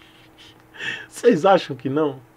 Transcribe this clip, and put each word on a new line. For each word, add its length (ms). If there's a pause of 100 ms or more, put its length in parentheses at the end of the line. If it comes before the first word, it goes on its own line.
(1200)
Vocês 220
acham 320
que 120
não? 320 (160)